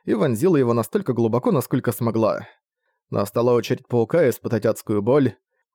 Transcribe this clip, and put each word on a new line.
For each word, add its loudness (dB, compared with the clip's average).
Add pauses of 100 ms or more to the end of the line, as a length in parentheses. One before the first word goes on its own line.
и -2
вонзила 2
его 2
настолько -2
глубоко, 0
насколько -2
смогла. -2 (640)
Настала 0
очередь -2
паука 2
испытать -2
адскую -2
боль. 2 (400)